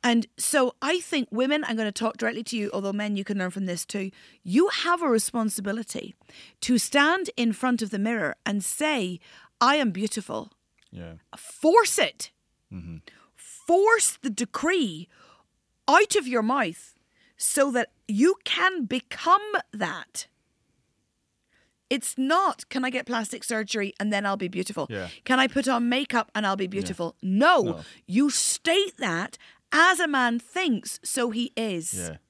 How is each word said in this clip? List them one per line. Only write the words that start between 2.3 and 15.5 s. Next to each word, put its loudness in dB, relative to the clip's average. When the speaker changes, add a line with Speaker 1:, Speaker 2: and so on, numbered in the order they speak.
Speaker 1:
to -8
you, -2
although -4
men, -2
you -4
can -4
learn -2
from -6
this -6
too. -8
You 4
have -2
a 0
responsibility -2
to 2
stand 2
in 2
front 0
of -4
the -4
mirror -2
and -2
say, -2
"I 4
am 2
beautiful." -6
Speaker 2:
Yeah. -14
Speaker 1:
Force 4
it. -4
Speaker 2:
Mm-hmm. -12
Speaker 1:
Force 2
the -4
decree -2